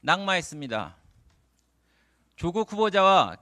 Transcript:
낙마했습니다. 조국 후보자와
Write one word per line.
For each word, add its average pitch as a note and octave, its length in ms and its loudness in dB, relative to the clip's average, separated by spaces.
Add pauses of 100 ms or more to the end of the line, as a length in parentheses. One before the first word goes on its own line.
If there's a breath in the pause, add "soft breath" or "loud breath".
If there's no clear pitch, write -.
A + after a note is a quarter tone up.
낙마했습니다. D3+ 960 -4 (1400)
조국 F3+ 360 -4
후보자와 F#3+ 720 2